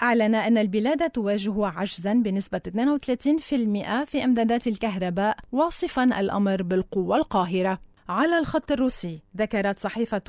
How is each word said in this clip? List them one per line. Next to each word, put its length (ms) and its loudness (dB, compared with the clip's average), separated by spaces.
أعلن 340 4
أن 220 4
البلاد 520 0
تواجه 580 -2
عجزاً 460 -4
بنسبة 540 0
اثنين 220 0
وثلاثين 480 0
في 180 -4
المائة 480 0
في 200 -4
إمدادات 440 2
الكهرباء، 720 -2
واصفاً 520 0
الأمر 600 2
بالقوة 540 0
القاهرة. 640 0
على 280 2
الخط 340 0
الروسي، 480 -2
ذكرت 420 -2
صحيفة 500 -4